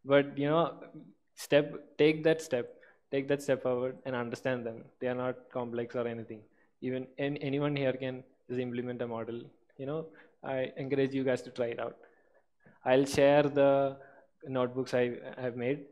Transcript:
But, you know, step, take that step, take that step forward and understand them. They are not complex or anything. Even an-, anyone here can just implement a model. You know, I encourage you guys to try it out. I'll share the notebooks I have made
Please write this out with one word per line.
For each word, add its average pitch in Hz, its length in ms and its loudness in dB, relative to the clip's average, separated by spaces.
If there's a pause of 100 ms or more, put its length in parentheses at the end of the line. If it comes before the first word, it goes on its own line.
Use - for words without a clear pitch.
But, 139 360 4
you 143 100 0
know, 156 280 2 (580)
step, 147 400 2 (240)
take 156 260 4
that 160 160 4
step, - 340 -4 (380)
take 139 160 -2
that 139 140 0
step 131 200 0
forward 127 440 -2
and 131 100 -4
understand 120 480 -4
them. 117 200 -10 (140)
They 127 100 -4
are 123 60 -2
not 127 220 -2 (160)
complex 120 420 -6
or 120 140 -2
anything. 113 320 -10 (400)
Even 127 260 -4 (120)
an-, 143 180 -2
anyone 143 400 -2
here 131 160 0
can 127 320 -6 (240)
just 123 100 -4
implement 123 440 -4
a 120 40 -4
model. 117 360 -8 (340)
You 135 80 -10
know, 160 220 -6 (360)
I 131 360 -4
encourage 135 340 0
you 135 100 -2
guys 127 200 0
to 123 80 -14
try 120 160 -4
it 117 120 -6
out. 117 200 -8 (840)
I'll 131 220 6
share 143 380 6
the 139 560 4 (480)
notebooks 127 480 -2
I 123 240 2 (180)
have 127 200 -6
made 131 240 -2 (120)